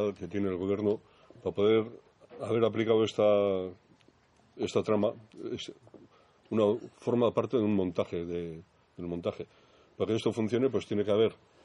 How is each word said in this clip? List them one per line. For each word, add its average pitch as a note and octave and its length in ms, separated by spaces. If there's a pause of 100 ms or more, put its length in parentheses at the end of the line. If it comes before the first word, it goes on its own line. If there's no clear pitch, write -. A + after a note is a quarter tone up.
(180)
que F2+ 100
tiene G2 200
el F#2 100
gobierno G2+ 440 (420)
para F2+ 100
poder A2 320 (560)
haber A2 220
aplicado A2 400
esta, G2+ 640 (880)
esta G#2 260
trama, G#2+ 300 (400)
es - 220 (760)
una G#2+ 280 (160)
forma A#2+ 380
parte A#2 240
de A2 60
un G#2+ 120
montaje, F#2 480
de, E2+ 400 (320)
del F2 120
montaje. F2 380 (520)
Para F#2+ 100
que A2 80
esto A2+ 160
funcione, A#2 380
pues G#2 180
tiene G#2 160
que G#2 80
haber, A2 240 (300)